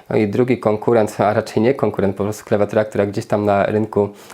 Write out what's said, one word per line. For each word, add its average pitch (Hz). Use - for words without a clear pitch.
No 117
i 110
drugi 120
konkurent, 107
a -
raczej 110
nie 127
konkurent, 98
po 101
prostu 104
klawiatura, 104
która 104
gdzieś 101
tam 104
na 101
rynku, 104